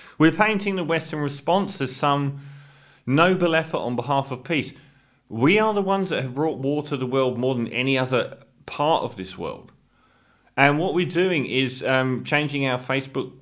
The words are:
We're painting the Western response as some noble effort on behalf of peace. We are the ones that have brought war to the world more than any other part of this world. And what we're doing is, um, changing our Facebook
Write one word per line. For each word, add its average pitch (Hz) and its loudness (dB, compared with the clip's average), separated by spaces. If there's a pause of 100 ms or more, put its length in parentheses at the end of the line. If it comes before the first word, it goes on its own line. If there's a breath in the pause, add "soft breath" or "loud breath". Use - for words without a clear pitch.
(180 loud breath)
We're 156 8
painting 202 0
the 180 -2
Western 160 -2
response 165 -2
as 131 -2
some 143 0 (640 loud breath)
noble 170 4
effort 160 0
on 120 -4
behalf 135 -2
of 123 -10
peace. 156 -2 (560 soft breath)
We 139 4
are 220 2
the 202 2
ones 190 0
that 131 -2
have 123 -8
brought 156 -2
war 143 -2
to 147 -4
the 131 -4
world 127 0
more 127 0
than 120 -2
any 131 0
other 127 0 (280)
part 151 0
of 107 -8
this 90 -10
world. - -10 (840 soft breath)
And 143 4
what 170 -2
we're 175 2
doing 165 0
is, 127 -2
um, 131 0
changing 147 0
our 127 0
Facebook 135 -4